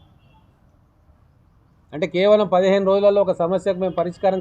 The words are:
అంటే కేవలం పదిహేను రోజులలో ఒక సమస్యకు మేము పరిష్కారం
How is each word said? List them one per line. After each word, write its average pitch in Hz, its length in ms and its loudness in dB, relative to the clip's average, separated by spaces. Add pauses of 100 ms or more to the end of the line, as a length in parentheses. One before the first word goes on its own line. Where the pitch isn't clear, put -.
(1900)
అంటే 160 120 -4 (100)
కేవలం 208 400 2
పదిహేను 190 340 2
రోజులలో 202 360 2
ఒక 180 80 -2 (100)
సమస్యకు 185 400 -4
మేము 180 160 -6
పరిష్కారం 185 420 -2